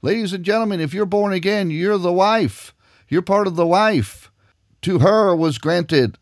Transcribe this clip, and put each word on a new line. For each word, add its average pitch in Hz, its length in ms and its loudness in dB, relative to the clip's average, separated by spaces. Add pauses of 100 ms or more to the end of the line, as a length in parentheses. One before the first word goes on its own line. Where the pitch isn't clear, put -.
Ladies 208 320 -2
and 185 100 -8
gentlemen, 208 360 -2
if 151 140 -4
you're 202 120 -2
born 202 280 -2
again, 190 360 -2
you're 180 300 -2
the 175 140 -2
wife. 190 600 0 (360)
You're 165 120 0
part 196 260 0
of 175 80 -4
the 170 120 2
wife. 180 640 0 (520)
"To 170 160 0
her 196 360 4
was 160 220 -2
granted 151 640 0